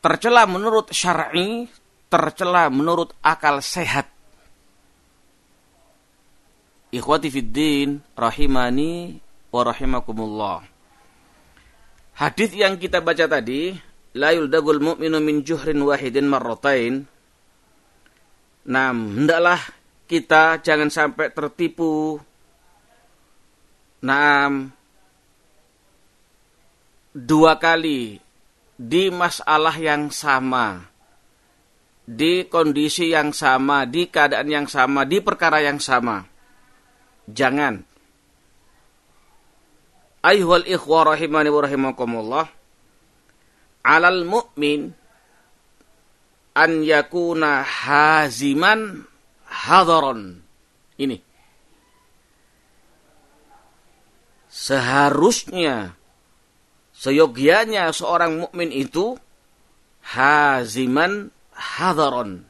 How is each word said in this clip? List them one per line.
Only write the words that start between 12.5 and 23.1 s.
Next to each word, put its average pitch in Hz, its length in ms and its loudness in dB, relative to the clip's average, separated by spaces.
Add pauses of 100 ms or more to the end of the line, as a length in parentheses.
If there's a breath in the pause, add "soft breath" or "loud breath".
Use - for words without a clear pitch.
yang 196 240 0
kita 180 240 -4
baca 165 240 0
tadi, 143 480 -4 (400)
"La 147 220 2
yuldagul 151 420 2
mu'minu 160 460 -2
min 151 180 0
juhrin 147 400 -4
wahidin 139 480 0
marratain." 131 760 -2 (1600)
Nah, 131 240 0
hendaklah 156 640 0 (480)
kita 160 560 2
jangan 151 320 0
sampai 151 400 -2
tertipu. 156 880 -4 (1800)